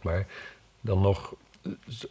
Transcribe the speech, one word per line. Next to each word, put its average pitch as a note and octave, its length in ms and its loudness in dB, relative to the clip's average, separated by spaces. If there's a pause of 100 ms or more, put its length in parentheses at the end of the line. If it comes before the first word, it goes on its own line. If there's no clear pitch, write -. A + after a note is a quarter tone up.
Maar F#2 240 0 (540)
dan G2 200 2
nog, G2 340 4 (280)
eh, F#2+ 100 -6 (160)
z-, A#2 220 -12